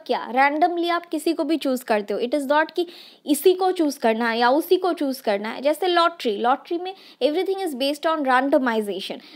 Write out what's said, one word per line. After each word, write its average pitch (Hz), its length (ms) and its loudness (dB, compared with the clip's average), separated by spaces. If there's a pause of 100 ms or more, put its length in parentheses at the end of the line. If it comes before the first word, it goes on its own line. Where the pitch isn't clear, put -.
क्या? 226 240 -4
randomly 311 580 2
आप 339 160 -2
किसी 320 280 -2
को 330 100 -2
भी 302 140 0
चूज़ 262 260 -2
करते 208 300 -2
हो। 180 60 -2
It 247 120 -2
is 285 160 -2
not 311 240 2
कि 349 160 -4 (380)
इसी 359 280 4
को 370 180 0
चूज़ 320 280 -2
करना 226 300 0
है 226 100 -2
या 240 100 4
उसी 320 280 2
को 359 160 0
चूज़ 269 280 -4
करना 208 280 -2
है। - 120 -10
जैसे 302 260 0
लॉटरी, 339 500 2
लॉटरी 269 400 -2
में 370 180 -8 (280)
everything 370 440 0
is 285 80 -6
based 277 300 -2 (100)
on 285 120 -2
randomization। 240 880 0 (180)